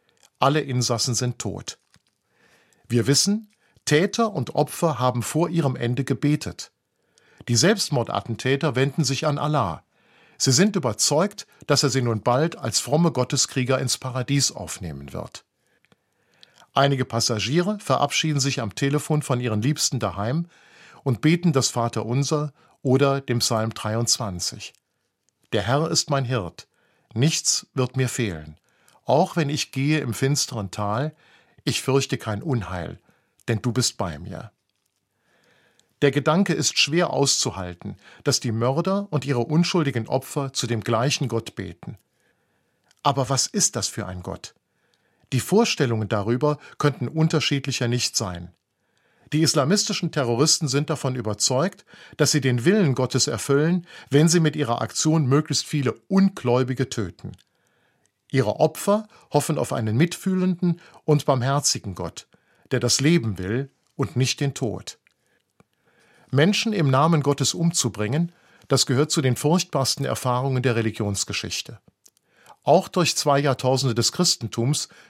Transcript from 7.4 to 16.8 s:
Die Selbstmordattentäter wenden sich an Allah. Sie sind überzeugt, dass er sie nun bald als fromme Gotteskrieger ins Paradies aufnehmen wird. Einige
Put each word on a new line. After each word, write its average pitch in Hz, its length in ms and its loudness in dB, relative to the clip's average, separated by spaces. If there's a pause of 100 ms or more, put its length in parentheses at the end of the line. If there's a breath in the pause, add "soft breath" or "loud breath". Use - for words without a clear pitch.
Die 120 80 2
Selbstmordattentäter 131 1200 0
wenden 139 260 2
sich 135 240 -2
an 147 120 0
Allah. 123 440 -2 (540 soft breath)
Sie - 160 2
sind 202 240 4
überzeugt, 151 720 0 (180 loud breath)
dass 147 160 2
er 147 60 2
sie 127 140 0
nun 113 180 0
bald 139 360 0
als - 220 -4
fromme 156 320 2
Gotteskrieger 131 720 0
ins 131 180 -2
Paradies 131 540 -2
aufnehmen 78 600 -10
wird. 80 320 -12 (1300 soft breath)
Einige 135 300 4